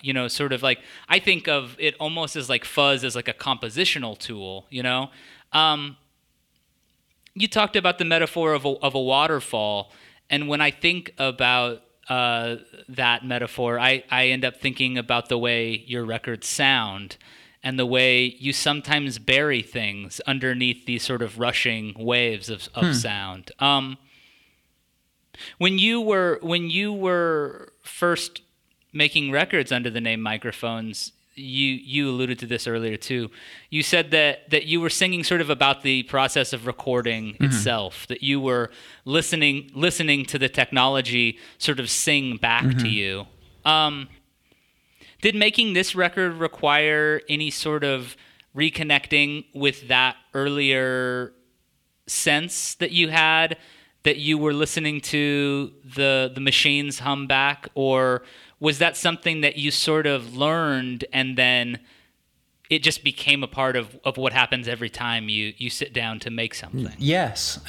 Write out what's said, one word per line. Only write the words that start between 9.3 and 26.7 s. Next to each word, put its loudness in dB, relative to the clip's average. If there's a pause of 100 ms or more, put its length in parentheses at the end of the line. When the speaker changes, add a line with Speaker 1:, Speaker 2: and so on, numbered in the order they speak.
Speaker 1:
And 0
when -2
I 4
think -2
about, 0 (260)
uh, 0 (340)
that 0
metaphor, -2
I, 4
I 4
end 0
up -4
thinking -2
about -2
the 0
way 0
your -6
records -6
sound 0 (440)
and -6
the 2
way 4 (160)
you -4
sometimes -2
bury 2
things -6
underneath -2
these -4
sort -4
of -8
rushing -2
waves 0
of, -10
of 0
Speaker 2:
Hmm. 2
Speaker 1:
sound. -6
Um, 0 (1600)
when 2
you 4
were, 2
when -2